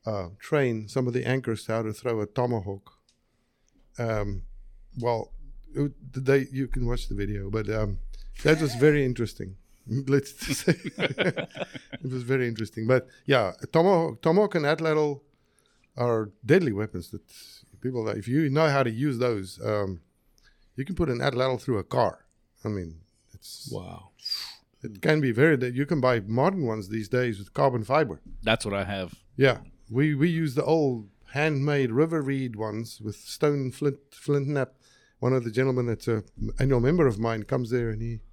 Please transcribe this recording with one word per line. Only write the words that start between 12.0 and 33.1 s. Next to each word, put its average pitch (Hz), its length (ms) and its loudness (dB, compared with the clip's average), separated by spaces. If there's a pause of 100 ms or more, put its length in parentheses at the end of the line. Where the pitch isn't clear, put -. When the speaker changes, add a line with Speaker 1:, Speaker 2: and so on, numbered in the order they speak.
Speaker 1:
was 127 120 -6
very 127 240 0
interesting. 110 400 -6
But 123 220 4 (180)
yeah, 117 260 2 (200)
tomahawk, 165 500 4
tomahawk 196 320 4
and 160 100 0
atlatl 151 560 0 (760)
are 113 340 0 (160)
deadly 151 260 6
weapons 98 380 -6
that - 120 -12 (580)
people, 123 280 -4
if 107 200 -4
you 147 220 2
know 151 180 4
how 139 140 4
to 120 80 2
use 123 280 -2
those, 110 460 -2
um, 101 360 -2 (760)
you 135 80 -6
can 180 100 -6
put 165 140 0
an 120 100 0
atlatl 131 420 0
through 117 180 0
a 92 60 -4
car. 120 400 0 (400)
I 113 40 -4
mean, 85 320 -8 (340)
it's - 380 -18
Speaker 2:
Wow. 90 380 -12 (720)
Speaker 1:
it 107 200 -12
can 156 180 2
be 131 120 0
very, 143 240 4 (160)
you 135 140 -2
can 151 140 0
buy 120 200 4
modern 135 460 0
ones 110 220 -4
these 107 200 -6
days 123 300 0
with 98 140 -16
carbon 127 300 2
fiber. 123 380 0 (220)
Speaker 3:
That's 110 220 2
what 101 100 -2
I 98 100 -2
have. 95 300 -6 (220)
Speaker 1:
Yeah. 127 220 4 (320)
We, 147 240 2
we 147 140 4
use 160 260 0
the 143 100 0
old 131 440 2 (240)
handmade 143 580 2
river 160 320 2
reed 135 340 -2
ones 110 440 -6
with 107 160 -8